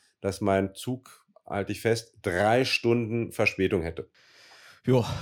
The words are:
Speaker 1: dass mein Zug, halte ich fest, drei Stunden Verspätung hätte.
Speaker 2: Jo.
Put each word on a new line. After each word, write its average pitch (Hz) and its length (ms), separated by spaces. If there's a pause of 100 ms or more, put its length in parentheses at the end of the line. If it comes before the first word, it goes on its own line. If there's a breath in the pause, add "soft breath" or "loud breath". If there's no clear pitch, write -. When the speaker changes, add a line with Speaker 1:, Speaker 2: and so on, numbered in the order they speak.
(200 soft breath)
Speaker 1:
dass 95 200
mein 98 340
Zug, - 520 (200)
halte 101 260
ich - 80
fest, 113 420
drei 104 420
Stunden 117 680
Verspätung 98 500
hätte. 80 260 (760 loud breath)
Speaker 2:
Jo. 123 200 (180 loud breath)